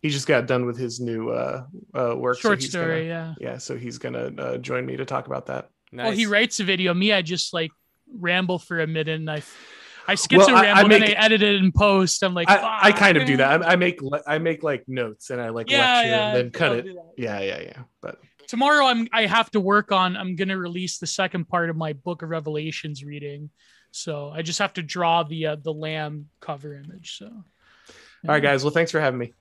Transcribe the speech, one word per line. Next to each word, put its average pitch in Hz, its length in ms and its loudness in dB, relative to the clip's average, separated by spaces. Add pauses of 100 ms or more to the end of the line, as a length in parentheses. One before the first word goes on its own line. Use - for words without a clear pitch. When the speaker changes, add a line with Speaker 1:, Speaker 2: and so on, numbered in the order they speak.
Speaker 1:
he 156 60 -2
just 139 200 -4
got 127 180 4
done 123 200 0
with 120 120 -6
his 120 220 -8
new, 117 300 -6
uh, 127 340 -6 (300)
uh, 120 220 -2
work. 123 200 -2
So - 140 -14
Speaker 2:
Short 196 100 2
Speaker 1:
he's 131 100 -6
Speaker 2:
story, 165 380 -4
Speaker 1:
gonna, 165 320 -8
Speaker 2:
yeah. 123 120 -8
Speaker 1:
yeah, 127 60 -12
so 131 180 -10
he's 120 220 -12
gonna, 123 400 -8
uh, 127 200 -6
join 127 280 -6
me 131 120 -8
to 135 60 -6
talk 131 220 -6
about 131 200 -8
that. - 220 -10 (240)
Speaker 2:
Well, 123 200 -4
he 220 120 0
Speaker 3:
Nice. 208 80 -4
Speaker 2:
writes 226 280 0
a 202 40 -2
video. 180 300 0
Me, 196 180 2
I 196 100 2
just, 170 300 -6
like, 165 200 -6 (420)
ramble 180 460 -2
for 170 200 -6
a 156 60 0
minute 160 220 -4 (120)
and 156 100 -8
I, 151 120 -8 (680)
I 190 60 2
Speaker 1:
Well, - 20 -2
Speaker 2:
schizo 190 320 8
Speaker 1:
I, 196 180 8
I 202 60 4
Speaker 2:
ramble, 202 160 8
then 214 140 10
Speaker 1:
make 214 140 4
Speaker 2:
I 214 100 2
edit 214 160 4
it 208 120 4
in 190 160 4
post. 196 540 2
I'm 180 100 0
like, 175 160 2
Speaker 1:
I, 202 60 10 (260)
I 208 80 10
Speaker 2:
"Fuck, 208 80 2
Speaker 1:
kind 196 180 6
of 143 80 4
do 139 120 2
Speaker 2:
man." 139 240 4
Speaker 1:
that. 165 80 0
I, 180 60 6
I - 20 4
make 175 260 0
le-, 143 240 -4
I 151 120 0
make, 160 260 -4
like, 143 240 -2
notes 123 420 -8
and 123 100 -6
I, 117 100 -6
like, 117 200 -6
Speaker 2:
Yeah, 277 80 2 (160)
Speaker 1:
lecture 233 160 2
Speaker 2:
yeah, 214 180 0
Speaker 1:
and 214 80 -2
then 123 100 0
Speaker 2:
I 120 40 -10
Speaker 1:
cut 151 280 0
it. 165 80 -6
Speaker 2:
do 190 80 -16
that. 175 220 -20
Speaker 1:
Yeah, 110 240 -6
yeah, 98 200 -6
yeah. - 220 -16 (180)
But - 180 -14 (300)
Speaker 2:
Tomorrow 277 380 4
I'm, 233 260 2
I 220 140 2
have 220 260 2
to 214 80 2
work 202 320 2
on, 185 240 0
I'm 185 180 -6
gonna 190 240 -2
release 180 400 -8
the 170 80 -10
second 180 420 -2
part 170 220 -2
of 160 60 -4
my 160 160 -4
Book 165 300 -10
of 160 80 -10
Revelations 151 720 -8
reading. 147 440 -14 (440)
So 147 380 -8
I 156 120 -8
just 165 160 -4
have 202 160 0
to 185 80 -6
draw 170 400 0
the, 156 240 -6
uh, 151 160 -2
the 160 100 -6
lamb 151 560 -8 (120)
cover 147 340 -12
image. 165 440 -18
So. 196 80 -18
Speaker 1:
All 233 60 -20 (920)
right, 151 180 2
Speaker 2:
Yeah. 143 80 4
Speaker 1:
guys. 135 140 2
Well, 147 80 0
thanks 165 180 2
for 160 100 0
having 131 200 0
me. 120 200 -8